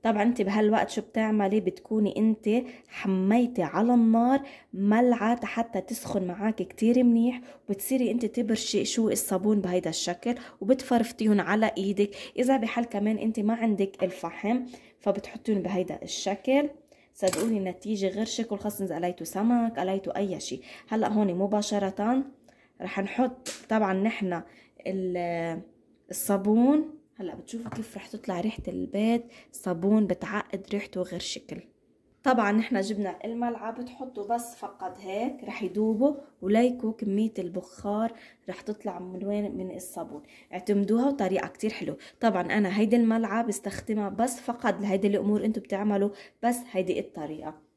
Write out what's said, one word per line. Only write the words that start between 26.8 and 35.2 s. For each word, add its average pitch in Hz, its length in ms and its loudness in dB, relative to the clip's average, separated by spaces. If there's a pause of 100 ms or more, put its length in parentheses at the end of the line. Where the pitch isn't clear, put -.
هلا 180 160 -8
بتشوفوا 233 360 -12
كيف 220 260 -10
رح - 100 -14
تطلع 190 340 -6
ريحة - 260 -4
البيت، 208 560 0 (280)
صابون 196 560 2
بتعقد 190 680 -4
ريحته 202 280 -4
غير 180 180 -4
شكل. - 380 -10 (680)
طبعًا 226 280 4
نحن 220 300 2
جبنا 196 340 -2 (100)
الملعقة، 233 560 -6
بتحطوا 247 540 -10
بس - 200 -6
فقط 190 440 -12
هيك 202 440 -6